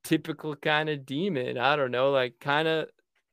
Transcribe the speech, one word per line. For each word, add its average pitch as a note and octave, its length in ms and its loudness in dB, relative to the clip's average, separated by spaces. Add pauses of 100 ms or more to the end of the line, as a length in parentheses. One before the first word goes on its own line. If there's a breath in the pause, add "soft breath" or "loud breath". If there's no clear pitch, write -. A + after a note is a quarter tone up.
typical D#3 520 -2
kind D#3 320 0
of C#3+ 180 -4
demon. C3+ 520 -4
I C3+ 180 4
don't C3+ 140 0
know, B2+ 200 2
like, B2+ 300 0
kinda, D#3 480 0 (440)